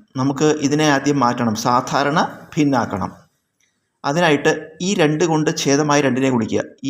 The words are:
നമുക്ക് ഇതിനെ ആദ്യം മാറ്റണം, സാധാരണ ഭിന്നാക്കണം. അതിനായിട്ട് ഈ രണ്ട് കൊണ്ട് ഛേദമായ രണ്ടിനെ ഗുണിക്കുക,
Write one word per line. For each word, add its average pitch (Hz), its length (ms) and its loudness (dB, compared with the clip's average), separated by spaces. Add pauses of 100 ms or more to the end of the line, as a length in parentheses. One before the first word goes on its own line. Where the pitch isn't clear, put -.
(200)
നമുക്ക് 143 280 0 (200)
ഇതിനെ 151 280 2
ആദ്യം 143 280 0
മാറ്റണം, 120 420 0
സാധാരണ 139 540 0 (340)
ഭിന്നാക്കണം. 110 580 0 (1000)
അതിനായിട്ട് 156 420 2 (360)
ഈ - 20 -2 (120)
രണ്ട് 156 300 2
കൊണ്ട് 156 180 0 (120)
ഛേദമായ 147 460 2
രണ്ടിനെ 131 280 0
ഗുണിക്കുക, 110 260 -2 (280)